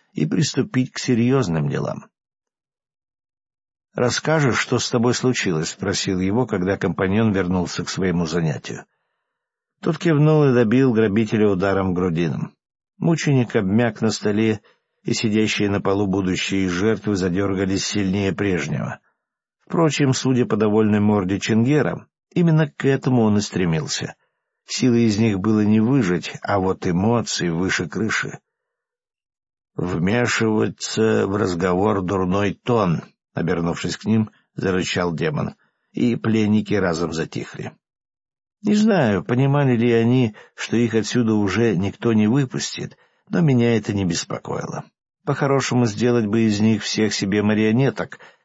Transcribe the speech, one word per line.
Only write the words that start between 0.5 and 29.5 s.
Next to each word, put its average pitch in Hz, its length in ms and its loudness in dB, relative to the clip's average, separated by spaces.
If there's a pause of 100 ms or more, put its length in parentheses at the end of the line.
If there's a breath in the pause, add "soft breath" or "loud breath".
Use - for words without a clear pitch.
к - 60 -12
серьёзным 113 720 0
делам. - 360 -6 (1900)
«Расскажешь, 135 640 0
что - 200 -2
с - 120 -4
тобой 120 240 2
случилось?» — 87 560 -2
спросил 95 500 -4
его, 107 260 0
когда 95 300 -2
компаньон 98 560 0
вернулся 90 520 -2
к - 40 -10
своему 87 380 -2
занятию. 76 580 -4 (960)
Тот 160 160 -2
кивнул 151 480 4
и 135 80 4
добил 123 400 4
грабителя 107 560 2
ударом 95 460 0
грудином. 85 600 -2 (440)
Мученик 147 580 0
обмяк 110 460 0
на 110 80 2
столе, 107 500 0 (440 soft breath)
и 117 100 -2
сидящие 107 560 0
на 101 100 0
полу 101 260 0
будущие 95 600 -2
жертвы 101 480 -2
задёргались 95 680 -2
сильнее 98 480 -2
прежнего. 76 640 -4 (600)
Впрочем, 151 520 0
судя 127 320 0
по 107 140 -2
довольной 107 420 2
морде 101 400 0
Чингера, 117 680 0 (280)
именно 160 360 2
к - 140 -12
этому 131 380 2
он 104 160 4
и - 20 2
стремился. 82 760 -4 (520)
Силы 120 340 2
из 110 180 2
них 107 220 2
было 107 220 2
не 107 180 4
выжать, 107 520 0 (100)
а 101 160 -2
вот 95 280 -2
эмоции 98 640 0
выше 87 400 -2
крыши. - 500 -4 (1400)